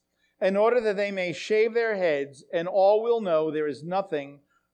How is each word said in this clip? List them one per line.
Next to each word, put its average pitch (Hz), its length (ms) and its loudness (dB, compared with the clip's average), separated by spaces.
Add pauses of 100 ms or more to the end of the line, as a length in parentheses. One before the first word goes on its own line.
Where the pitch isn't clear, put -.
(400)
in 196 160 0
order 233 240 4
that 214 160 0
they 202 140 -2
may 180 240 -4
shave 220 400 0
their 226 220 0
heads, 143 540 -2
and 170 160 -2
all 202 360 4
will 233 180 0
know 160 300 0
there 151 180 -2
is 139 140 -8
nothing 156 580 -6 (340)